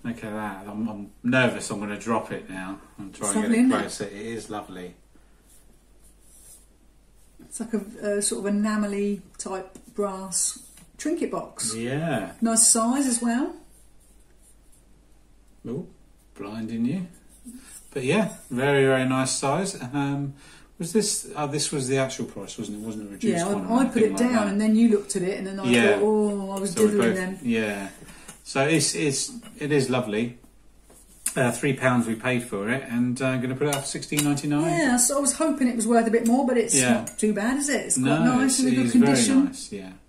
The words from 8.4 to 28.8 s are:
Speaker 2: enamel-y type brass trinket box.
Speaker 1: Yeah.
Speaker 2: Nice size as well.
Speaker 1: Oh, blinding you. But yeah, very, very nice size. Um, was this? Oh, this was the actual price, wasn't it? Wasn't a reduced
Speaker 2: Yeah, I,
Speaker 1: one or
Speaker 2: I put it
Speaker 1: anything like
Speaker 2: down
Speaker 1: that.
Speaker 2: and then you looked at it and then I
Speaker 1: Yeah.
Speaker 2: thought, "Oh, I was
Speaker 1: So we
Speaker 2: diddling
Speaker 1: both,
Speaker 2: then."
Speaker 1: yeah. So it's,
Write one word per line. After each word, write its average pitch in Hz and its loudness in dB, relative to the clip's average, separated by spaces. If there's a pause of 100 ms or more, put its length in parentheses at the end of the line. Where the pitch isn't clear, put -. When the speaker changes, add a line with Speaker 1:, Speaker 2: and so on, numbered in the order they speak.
Speaker 2:
enamel-y 202 0 (180)
type 190 -10 (160)
brass 190 -4 (380)
trinket 302 -4
box. - -6
Speaker 1:
Yeah. 131 -4 (100)
Speaker 2:
Nice 226 4
size 247 2
as 240 0
well. 247 0 (2250)
Speaker 1:
Oh, 156 -8 (480)
blinding 113 -6
you. 175 -2 (840)
But 135 -4
yeah, 180 2 (160)
very, 135 4
very 131 4
nice 131 0
size. 151 -2
Um, 139 -2 (460)
was 165 -6
this? - 0
Oh, 151 -4
this 143 -2
was 135 -2
the 135 2
actual 131 -2
price, - -12
wasn't 104 -8
it? - -10
Wasn't 107 -8
a - -14
reduced - 0
Speaker 2:
Yeah, 170 0
I, 202 -2
Speaker 1:
one 185 -4
or 233 2
Speaker 2:
I 262 4
put 233 0
it 220 8
Speaker 1:
anything 233 2
like 247 2
Speaker 2:
down 214 2
Speaker 1:
that. 196 0
Speaker 2:
and 208 2
then 220 4
you 226 6
looked 202 0
at 185 -2
it 185 -2
and 190 -8
then 196 -8
I - -6
Speaker 1:
Yeah. 208 6
Speaker 2:
thought, - 2
"Oh, 208 2
I 196 -4
was 190 -4
Speaker 1:
So 214 0
we 214 8
Speaker 2:
diddling 208 4
Speaker 1:
both, - 0
Speaker 2:
then." 185 -4
Speaker 1:
yeah. 104 -2 (560)
So 135 0
it's, 156 2